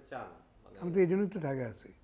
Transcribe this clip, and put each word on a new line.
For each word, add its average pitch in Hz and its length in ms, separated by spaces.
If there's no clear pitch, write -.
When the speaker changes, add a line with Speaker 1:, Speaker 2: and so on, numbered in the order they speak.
Speaker 1:
চান? 120 200
মানে - 140
Speaker 2:
আমি 175 140
তো 190 80
এই 180 60
জন্যই 190 220
তো 196 120
ঢাকায় 135 300
আছি। - 220